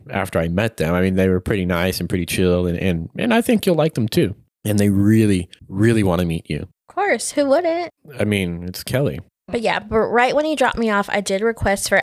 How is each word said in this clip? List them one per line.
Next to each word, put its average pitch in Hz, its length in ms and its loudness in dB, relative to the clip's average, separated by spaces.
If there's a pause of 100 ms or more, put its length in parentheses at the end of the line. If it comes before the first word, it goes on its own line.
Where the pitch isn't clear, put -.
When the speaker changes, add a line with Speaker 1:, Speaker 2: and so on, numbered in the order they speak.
(120)
Speaker 1:
after 95 260 -2
I 85 100 0
met 101 300 0
them. 80 160 0
I 90 80 2
mean, 92 140 2
they 95 120 4
were 92 120 2
pretty 95 260 -2
nice 90 340 0
and 87 80 -6
pretty 90 200 -2
chill, 90 400 0
and, 85 100 -2
and, 87 400 -2
and 233 160 -2
I 233 80 4
think 220 240 0
you'll 175 100 2
like 156 200 0
them 110 120 -2
too. 107 280 0 (280)
And 107 140 0
they 101 120 4
really, 101 600 4 (200)
really 107 340 2
wanna 90 220 2
meet 82 260 -4
you. - 160 -6 (220)
Speaker 2:
Of - 60 -14
course, 359 360 -2
who 285 160 0
wouldn't? 339 420 0 (300)
Speaker 1:
I 104 60 2
mean, 90 420 -2
it's - 160 -12
Kelly. 123 380 -2 (260)
Speaker 2:
But 233 140 -6
yeah, 196 180 0
but 214 180 -4
right 240 360 2
when 294 120 0
he 311 100 -2
dropped 254 220 0
me 226 120 0
off, 202 220 0
I 208 80 0
did 196 220 -4
request 220 480 -2
for 196 140 2